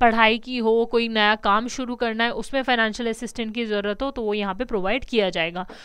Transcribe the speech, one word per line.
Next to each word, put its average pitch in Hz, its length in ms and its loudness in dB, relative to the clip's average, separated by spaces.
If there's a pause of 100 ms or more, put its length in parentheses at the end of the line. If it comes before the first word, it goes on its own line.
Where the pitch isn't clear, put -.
पढ़ाई 226 360 6
की 254 200 -8
हो, 226 280 2
कोई 233 220 0
नया 214 280 4
काम 214 320 2
शुरू 247 280 -6
करना 226 280 -2
है, 233 80 0
उसमें 262 320 -4
फाइनेंशियल 226 460 0
असिस्टेंस 226 440 -6
की 233 120 -4
ज़रूरत 208 360 -2
हो, 269 100 -2
तो 254 100 -8
वो 208 120 -2
यहाँ 202 220 -2
पे 240 100 -6
प्रोवाइड 214 400 -2
किया 208 240 2
जाएगा। 175 380 -4 (180)